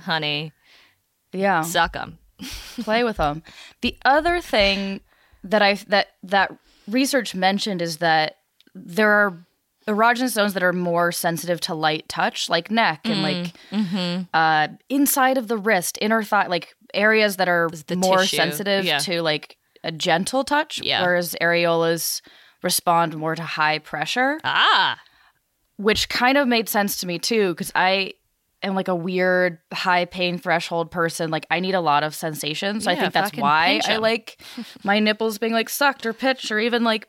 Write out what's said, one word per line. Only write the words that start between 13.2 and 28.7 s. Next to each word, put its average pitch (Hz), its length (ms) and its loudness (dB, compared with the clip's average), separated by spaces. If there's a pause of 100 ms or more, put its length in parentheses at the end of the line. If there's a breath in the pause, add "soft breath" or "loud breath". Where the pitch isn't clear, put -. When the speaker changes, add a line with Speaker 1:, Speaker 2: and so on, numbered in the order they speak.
Speaker 2:
like, 180 300 -2 (200 loud breath)
Speaker 1:
Mm-hmm. 185 500 -2 (100)
Speaker 2:
uh, 156 360 2 (200)
inside 262 480 2
of 240 120 -2
the 226 80 0
wrist, 196 440 0
inner 220 220 2
thigh, 202 240 2
like, 175 280 -4 (200)
areas 214 440 4
that 180 100 2
are 170 200 2 (200)
Speaker 1:
The 175 80 -2
Speaker 2:
more 185 220 4
Speaker 1:
tissue. 190 180 2
Speaker 2:
sensitive 190 480 0
Speaker 1:
Yeah. 156 140 2
Speaker 2:
to, 170 240 -2
like, 151 340 -4 (260)
a 165 80 -6
gentle 175 540 0
touch, 294 400 -2
Speaker 1:
Yeah. 123 180 0
Speaker 2:
whereas 175 380 0
areolas 170 800 0 (420 soft breath)
respond 170 540 0
more 156 180 -2
to 170 80 -6
high 151 380 0
pressure. 247 640 -2
Speaker 1:
Ah. 175 560 2 (800 soft breath)
Speaker 2:
Which 208 300 0
kind 262 300 2
of 285 80 2
made 233 220 0
sense 202 320 -2
to 185 60 -8
me, 175 120 -6
too, 202 380 0
'cause - 180 -8
I 190 380 0 (500)
am, 190 140 -2